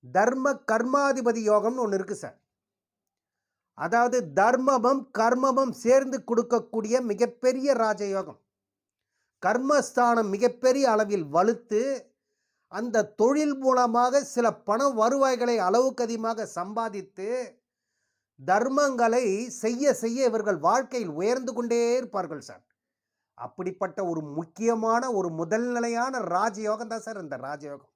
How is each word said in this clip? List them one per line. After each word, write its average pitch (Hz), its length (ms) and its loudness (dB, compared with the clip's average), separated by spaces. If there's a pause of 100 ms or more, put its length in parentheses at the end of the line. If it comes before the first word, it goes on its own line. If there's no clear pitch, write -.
தர்ம 240 500 0 (180)
கர்மாதிபதி 240 800 0
யோகம்னு 226 340 0
ஒண்ணு 196 140 -2
இருக்கு 185 180 -6
சார். - 200 -14 (1400)
அதாவது 233 400 2 (160)
தர்மமும் 254 680 4 (120)
கர்மமும் 247 680 2
சேர்ந்து 269 360 4 (120)
கொடுக்கக்கூடிய 233 680 0 (140)
மிகப்பெரிய 254 680 0
ராஜயோகம். 196 640 -2 (1040)
கர்மஸ்தானம் 240 880 2
மிகப்பெரிய 247 600 2
அளவில் 208 360 0
வலுத்து 214 540 2 (880)
அந்த 220 340 0 (100)
தொழில் 285 420 2
மூலமாக 247 680 2
சில 240 220 0 (220)
பண 254 240 2
வருவாய்களை 240 640 2 (100)
அளவுக்கு 247 400 2
அதிகமாக 226 420 -6
சம்பாதித்து 202 800 -8 (1120)
தர்மங்களை 240 840 2 (380)
செய்ய 247 320 0
செய்ய 233 380 0
இவர்கள் 208 300 -2
வாழ்க்கையில் 208 580 0
உயர்ந்து 247 340 -2
கொண்டே 233 280 -2 (120)
இருப்பார்கள் 185 560 -6
சார். 95 140 -20 (760)
அப்படிப்பட்ட 185 600 -8 (120)
ஒரு 160 120 -4 (120)
முக்கியமான 226 760 -2
ஒரு 180 260 -2
முதல் 220 320 -2
நிலையான 240 480 -2 (160)
ராஜயோகம் 214 580 -2
தான் 220 140 -10
சார் 202 180 -10
இந்த 139 120 -10 (100)
ராஜயோகம். 143 480 -12